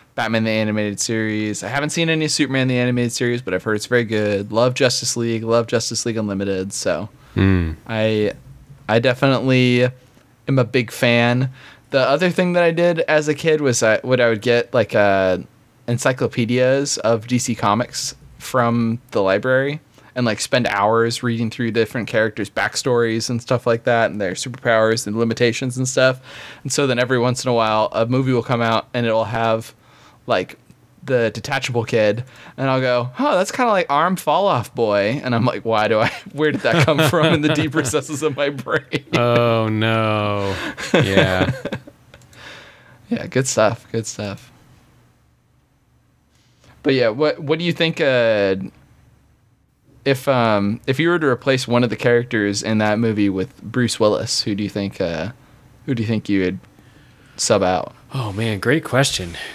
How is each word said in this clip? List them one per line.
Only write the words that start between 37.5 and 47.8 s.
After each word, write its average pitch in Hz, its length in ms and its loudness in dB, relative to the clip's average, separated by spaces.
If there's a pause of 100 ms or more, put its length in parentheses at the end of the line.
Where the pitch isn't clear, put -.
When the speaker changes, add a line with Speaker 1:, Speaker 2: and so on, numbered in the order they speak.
Speaker 1:
deep 151 220 -2
Speaker 2:
<laughs> 156 60 2
Speaker 1:
recesses 143 420 -4
of 151 120 -2
my 143 140 -2
brain?" 135 560 -6 (100)
Speaker 2:
Oh, 120 540 2
no. 107 880 0 (380)
Yeah. 95 600 2
Speaker 1:
<laughs> - 60 -14 (1500)
Yeah, - 160 -4
good 131 200 -2
stuff, 110 460 0
good 113 140 -4
stuff. - 440 -10 (2250)
But 139 120 2
yeah, 123 160 2
what, 147 280 -2
what 160 200 -2
do 170 60 -6
you 170 80 0
think, 165 280 -2